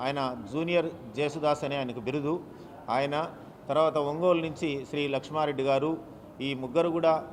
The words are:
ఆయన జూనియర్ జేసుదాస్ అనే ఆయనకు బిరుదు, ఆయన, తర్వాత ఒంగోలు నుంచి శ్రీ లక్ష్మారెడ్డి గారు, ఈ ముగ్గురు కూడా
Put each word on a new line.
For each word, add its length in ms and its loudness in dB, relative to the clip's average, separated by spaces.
ఆయన 360 -2
జూనియర్ 380 2
జేసుదాస్ 480 2
అనే 120 -2
ఆయనకు 240 -4
బిరుదు, 400 -2
ఆయన, 360 0
తర్వాత 300 4
ఒంగోలు 440 4
నుంచి 480 -2
శ్రీ 180 0
లక్ష్మారెడ్డి 540 0
గారు, 340 2
ఈ 140 -2
ముగ్గురు 340 2
కూడా 440 4